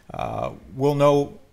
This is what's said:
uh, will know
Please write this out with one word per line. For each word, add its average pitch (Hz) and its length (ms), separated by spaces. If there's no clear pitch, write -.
uh, - 380
will 143 180
know 143 440